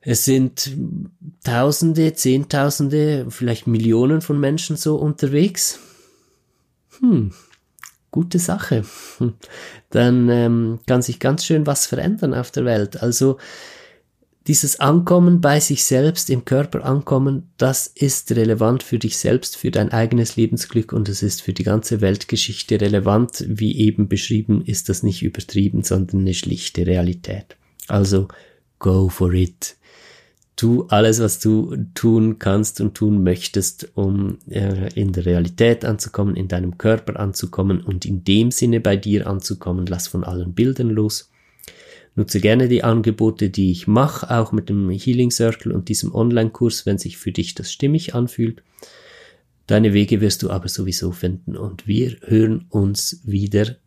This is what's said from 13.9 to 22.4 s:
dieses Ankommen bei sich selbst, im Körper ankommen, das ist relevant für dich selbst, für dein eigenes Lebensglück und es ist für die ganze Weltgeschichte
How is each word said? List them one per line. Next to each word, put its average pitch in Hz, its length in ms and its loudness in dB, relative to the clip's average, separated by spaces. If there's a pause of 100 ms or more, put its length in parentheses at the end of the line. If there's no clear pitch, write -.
dieses 151 320 2
Ankommen 175 640 4
bei 147 180 4
sich 147 260 0
selbst, 143 460 2
im 123 140 0
Körper 131 400 0
ankommen, 139 720 0
das 131 320 0
ist - 440 -2
relevant 113 500 2
für - 160 -4
dich 110 200 -4
selbst, - 380 -2
für - 160 -4
dein - 180 0
eigenes 117 460 0
Lebensglück 113 560 -2
und 107 160 -2
es 101 140 -4
ist 101 200 -4
für 98 100 -4
die - 120 -2
ganze 107 360 0
Weltgeschichte 101 800 -2